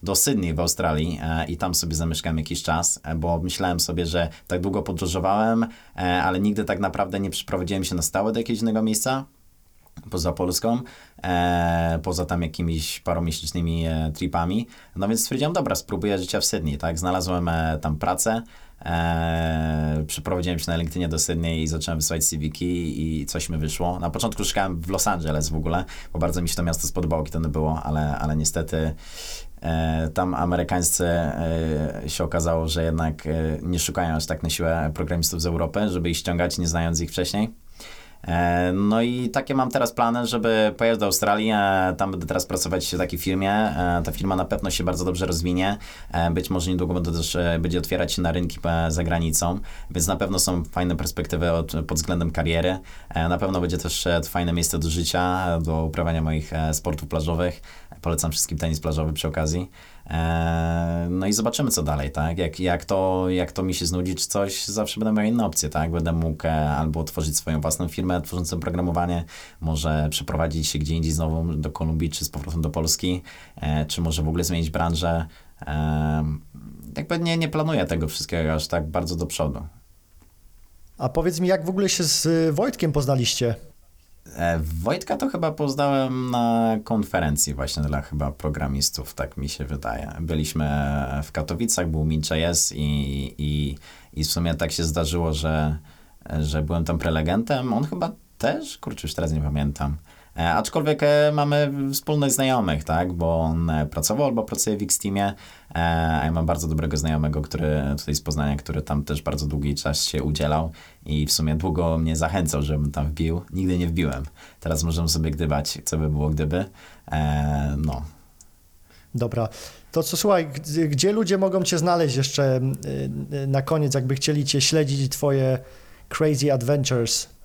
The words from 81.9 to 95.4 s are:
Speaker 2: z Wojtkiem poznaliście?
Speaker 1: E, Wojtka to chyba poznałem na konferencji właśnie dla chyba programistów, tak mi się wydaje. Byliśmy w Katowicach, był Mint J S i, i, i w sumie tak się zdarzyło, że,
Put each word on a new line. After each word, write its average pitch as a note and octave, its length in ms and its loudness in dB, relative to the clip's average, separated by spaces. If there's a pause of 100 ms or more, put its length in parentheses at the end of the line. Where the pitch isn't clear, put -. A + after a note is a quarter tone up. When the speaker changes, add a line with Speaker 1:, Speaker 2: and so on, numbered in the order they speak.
Speaker 2:
z D#3+ 500 4
Wojtkiem F3 380 0
poznaliście? B2+ 640 2 (800)
Speaker 1:
E, E2+ 220 2
Wojtka D#2+ 580 -2
to C4+ 120 -2
chyba E3 240 -2
poznałem C3+ 800 0
na A#2 540 4
konferencji E2 720 0
właśnie C#2 280 -2
dla C#2+ 180 0
chyba C#2+ 300 -2
programistów, C#2+ 840 -4
tak C2 220 -6
mi C#2 120 -6
się - 160 -6
wydaje. C2 560 -6
Byliśmy D#2 500 0 (540)
w - 80 -14
Katowicach, E2+ 560 -2
był D#2 160 0
Mint D#2 260 0
J D#2+ 80 0 (120)
S - 220 0
i, C#2 640 -2
i, D2 380 -2 (360)
i D2+ 120 -2
w D2+ 60 -2
sumie E2+ 240 0
tak D#2 180 -2
się E2+ 120 -2
zdarzyło, D#2+ 480 0
że, D#2 460 0 (640)